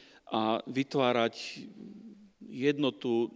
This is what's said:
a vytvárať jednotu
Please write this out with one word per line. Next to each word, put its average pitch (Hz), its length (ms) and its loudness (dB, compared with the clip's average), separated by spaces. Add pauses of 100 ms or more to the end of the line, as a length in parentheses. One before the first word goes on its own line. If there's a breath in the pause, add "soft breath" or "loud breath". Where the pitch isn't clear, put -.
(300 loud breath)
a 110 340 0
vytvárať 123 1000 0 (800)
jednotu 127 880 0